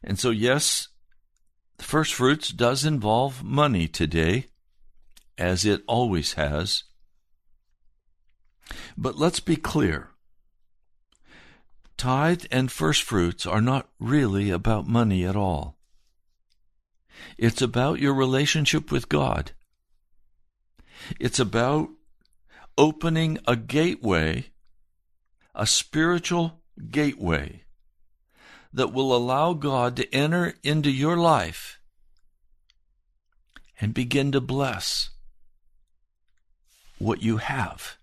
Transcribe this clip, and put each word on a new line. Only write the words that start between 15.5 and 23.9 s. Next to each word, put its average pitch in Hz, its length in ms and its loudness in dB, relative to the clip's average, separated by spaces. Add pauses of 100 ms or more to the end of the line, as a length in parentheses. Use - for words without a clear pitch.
It's 117 240 2
about 123 380 0
your 139 140 2
relationship 139 760 2
with 131 160 -2
God. - 440 0 (1700)
It's - 200 -2
about 127 500 0 (880)
opening 160 720 2
a 123 80 4
gateway, 113 920 0 (1080)